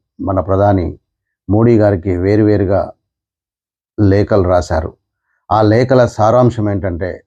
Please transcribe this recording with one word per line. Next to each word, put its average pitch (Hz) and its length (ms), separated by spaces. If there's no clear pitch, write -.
మన 95 100
ప్రధాని 95 400
మోడీ 113 280
గారికి 95 420
వేరువేరుగా 101 580
లేఖలు 101 420
రాశారు. 82 400
ఆ - 20
లేఖల 127 280
సారాంశం 110 580
ఏంటంటే, 90 380